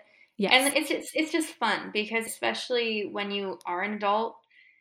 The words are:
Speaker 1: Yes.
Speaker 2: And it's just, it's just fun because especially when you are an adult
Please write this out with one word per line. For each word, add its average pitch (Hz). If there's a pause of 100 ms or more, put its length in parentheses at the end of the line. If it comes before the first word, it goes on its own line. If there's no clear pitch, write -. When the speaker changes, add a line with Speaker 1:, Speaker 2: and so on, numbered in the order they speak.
(380)
Speaker 1:
Yes. 190
Speaker 2:
And 277
it's 302
just, -
it's 311
just 320
fun 190
because 214
especially 226
when 202
you 196
are 180
an 208
adult 208 (440)